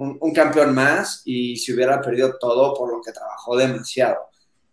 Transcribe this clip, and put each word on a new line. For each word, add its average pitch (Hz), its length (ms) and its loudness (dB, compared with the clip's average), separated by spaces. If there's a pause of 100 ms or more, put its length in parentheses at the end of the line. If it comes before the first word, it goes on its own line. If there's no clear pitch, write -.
un, 139 180 -8
un 151 140 -2
campeón 147 400 4
más 147 500 0
y 123 320 -4
se 123 160 -6
hubiera 127 300 2
perdido 127 340 0
todo 127 380 2
por 123 180 -4
lo 117 80 -8
que 113 120 -14
trabajó 120 440 -8
demasiado. 127 600 0 (560)